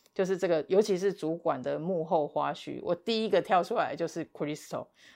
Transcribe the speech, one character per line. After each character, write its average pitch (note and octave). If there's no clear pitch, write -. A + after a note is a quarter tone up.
就 F#3+
是 F#3
这 F3+
个， D#3
尤 F#3
其 G#3
是 F#3+
主 D#3+
管 D3+
的 C#3+
幕 E3
后 D#3+
花 D3
絮， C3
我 F3
第 A3
一 G#3
个 F3+
跳 F3
出 A#3
来 D3+
就 E3+
是 D#3
Crystal。 D3